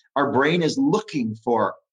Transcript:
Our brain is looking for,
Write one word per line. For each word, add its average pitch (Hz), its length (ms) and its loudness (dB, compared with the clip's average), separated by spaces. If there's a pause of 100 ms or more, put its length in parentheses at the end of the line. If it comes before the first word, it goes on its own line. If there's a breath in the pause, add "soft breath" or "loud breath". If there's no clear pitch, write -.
(160 loud breath)
Our 135 160 0
brain 147 300 2
is 135 140 0
looking 135 580 -2
for, 110 420 -2 (160)